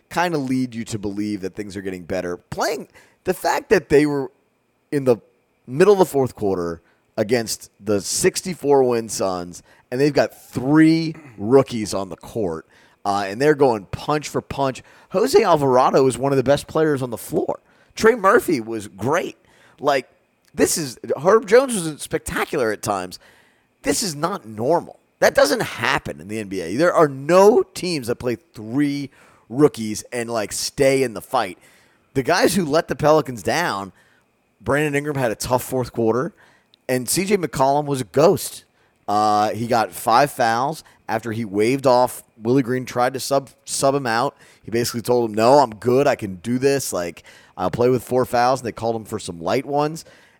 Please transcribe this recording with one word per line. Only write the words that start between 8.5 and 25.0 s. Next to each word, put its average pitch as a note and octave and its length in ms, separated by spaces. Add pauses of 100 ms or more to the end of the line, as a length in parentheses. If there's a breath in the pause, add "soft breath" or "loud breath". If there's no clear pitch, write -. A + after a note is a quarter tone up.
win A#2 260
Suns, F2+ 540 (280 soft breath)
and B2+ 100
they've D3 120
got B2+ 220
three D#3+ 800 (240)
rookies A2+ 560
on F#2+ 140
the E2 80
court, E2+ 500 (380 soft breath)
uh, G2+ 220
and G2+ 140
they're D3+ 140
going A#2+ 320
punch - 420
for B2+ 140
punch. C3+ 400 (280 soft breath)
Jose A#3 300
Alvarado C#3+ 640
is A#2 120
one C#3 140
of C3+ 40
the C3 60
best C#3+ 240
players D#3 340
on B2+ 100
the G#2+ 60
floor. - 440 (340 soft breath)
Trey A3+ 220
Murphy F#3 440
was A2 280
great. A#2+ 480 (420 soft breath)
Like, C#3 320 (420)
this - 240
is, C3+ 220 (180)
Herb G3 300
Jones A#3+ 280
was D#3+ 280
spectacular D#3 720
at G2 100
times. F#2 360 (640 soft breath)
This C#4 200
is F3 120
not E3 320
normal. A2 520 (220)